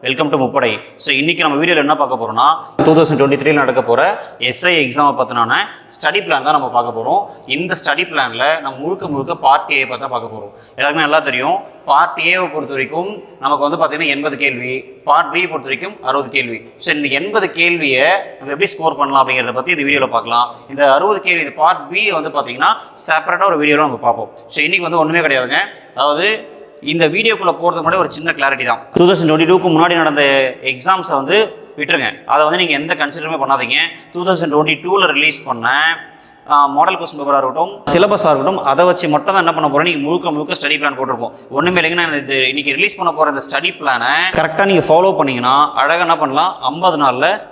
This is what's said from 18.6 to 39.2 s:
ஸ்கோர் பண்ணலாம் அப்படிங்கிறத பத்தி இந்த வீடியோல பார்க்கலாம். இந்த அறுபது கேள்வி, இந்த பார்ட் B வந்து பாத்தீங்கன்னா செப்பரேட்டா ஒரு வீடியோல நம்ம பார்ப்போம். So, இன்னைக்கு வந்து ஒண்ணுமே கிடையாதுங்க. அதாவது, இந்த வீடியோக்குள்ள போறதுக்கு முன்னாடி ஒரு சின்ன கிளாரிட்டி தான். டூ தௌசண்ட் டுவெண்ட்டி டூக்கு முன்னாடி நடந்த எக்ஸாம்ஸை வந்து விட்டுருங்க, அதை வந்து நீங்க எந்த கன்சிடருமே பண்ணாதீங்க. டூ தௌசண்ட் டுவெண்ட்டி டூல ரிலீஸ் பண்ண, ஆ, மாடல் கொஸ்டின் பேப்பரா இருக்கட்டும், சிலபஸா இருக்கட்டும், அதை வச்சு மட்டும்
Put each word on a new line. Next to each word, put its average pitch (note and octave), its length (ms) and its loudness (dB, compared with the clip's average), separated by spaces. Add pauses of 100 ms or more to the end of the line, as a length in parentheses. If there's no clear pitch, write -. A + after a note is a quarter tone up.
ஸ்கோர் D#3 280 -2
பண்ணலாம் C#3 220 2
அப்படிங்கிறத B2+ 360 -2
பத்தி F3 180 -2
இந்த C#3 120 -2
வீடியோல C#3 280 2
பார்க்கலாம். A#2 320 0 (240)
இந்த C#3+ 100 0 (120)
அறுபது F#3+ 320 2
கேள்வி, E3+ 200 0
இந்த C#3 140 -12
பார்ட் E3 320 2
B G#3 240 0
வந்து D3+ 220 -4
பாத்தீங்கன்னா C3+ 340 0 (340)
செப்பரேட்டா F3 460 0
ஒரு D3+ 80 0
வீடியோல D3 260 2
நம்ம A#2+ 200 -6
பார்ப்போம். A#2 260 -2 (220)
So, E3+ 120 -4
இன்னைக்கு F3 220 -2
வந்து E3 140 2
ஒண்ணுமே D#3+ 240 0
கிடையாதுங்க. C3+ 340 0 (380)
அதாவது, D3 280 2 (640)
இந்த E3 200 2
வீடியோக்குள்ள G3 480 0
போறதுக்கு E3+ 240 -2
முன்னாடி F3 200 2
ஒரு D3+ 120 -2
சின்ன D#3 220 -6
கிளாரிட்டி C3+ 320 0
தான். A#2 120 -2 (160)
டூ F3 100 6
தௌசண்ட் E3 240 4
டுவெண்ட்டி D#3 200 4
டூக்கு F3+ 240 4
முன்னாடி E3+ 260 4
நடந்த D3 220 2 (500)
எக்ஸாம்ஸை E3 460 0
வந்து D3 180 0 (420)
விட்டுருங்க, D3 320 -2 (220)
அதை D3 140 4
வந்து F3 160 0
நீங்க D#3+ 180 0
எந்த E3 200 -4
கன்சிடருமே D3+ 440 -4
பண்ணாதீங்க. C3+ 440 0 (240)
டூ F3 160 -6
தௌசண்ட் E3 260 0
டுவெண்ட்டி D3+ 320 0
டூல F#3 300 2
ரிலீஸ் D3+ 340 -2
பண்ண, A#2 180 -2 (840)
ஆ, C#3+ 40 4 (200)
மாடல் E3+ 240 2
கொஸ்டின் D#3 200 -10
பேப்பரா C#3 200 0
இருக்கட்டும், C#3 300 -2 (220)
சிலபஸா F3 400 2
இருக்கட்டும், D3 260 0 (140)
அதை C#3+ 160 4
வச்சு F3 240 0
மட்டும் D3+ 220 0